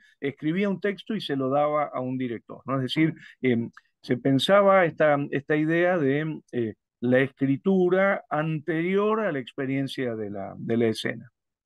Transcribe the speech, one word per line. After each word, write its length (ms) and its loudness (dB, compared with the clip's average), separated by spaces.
escribía 500 -2
un 100 -4
texto 340 -4
y 80 -4
se 140 -4
lo 140 -2
daba 340 2
a 60 -4
un 180 -4
director, 480 -6
¿no? 120 -2
Es 60 0
decir, 300 2
em, 280 2
se 160 -2
pensaba 680 4
esta, 320 2
esta 240 -2
idea 420 2
de, 420 0
eh, 240 -4
la 180 4
escritura 1120 0
anterior 880 -2
a 120 -2
la 80 -4
experiencia 760 -4
de 160 -8
la, 260 -10
de 200 -2
la 100 4
escena. 420 -4